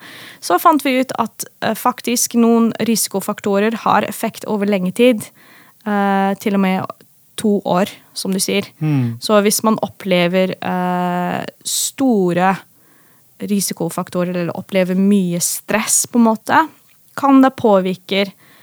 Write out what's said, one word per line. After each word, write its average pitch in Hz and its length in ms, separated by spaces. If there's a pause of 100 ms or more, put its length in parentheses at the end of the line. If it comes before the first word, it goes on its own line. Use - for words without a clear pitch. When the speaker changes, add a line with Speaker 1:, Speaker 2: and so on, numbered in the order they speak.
(400)
Speaker 1:
så 349 200
fant 320 220
vi 254 160
ut 262 180
at, - 280 (180)
eh, 220 120
faktisk - 600
noen 233 460
risikofaktorer 208 960
har 214 280
effekt - 460
over 202 180
lenge 185 260
tid, 240 360 (580)
eh, 196 480
til 196 200
og 196 60
med 190 240 (540)
to - 260
år, 180 220 (280)
som 190 180
du 190 80
sier. 196 260 (160)
Speaker 2:
Mm. 127 380
Speaker 1:
Så 208 220
hvis 208 200
man 220 140
opplever, 185 840
eh, 180 840 (180)
store 190 920 (840)
risikofaktorer, 180 920
eller 175 220
opplever 185 420
mye 190 420
stress - 640
på - 120
en 233 80
måte, 226 320 (580)
kan 269 260
det 262 140
påvirke 196 680 (380)